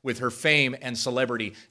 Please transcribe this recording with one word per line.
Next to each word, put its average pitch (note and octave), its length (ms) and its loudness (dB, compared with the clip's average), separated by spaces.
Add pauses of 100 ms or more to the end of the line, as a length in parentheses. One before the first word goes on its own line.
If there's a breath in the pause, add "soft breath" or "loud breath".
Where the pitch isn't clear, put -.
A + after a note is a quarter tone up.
with A#2+ 180 -4
her B2 120 -2
fame C#3 500 2
and B2 160 -6
celebrity A#2+ 560 0 (180 loud breath)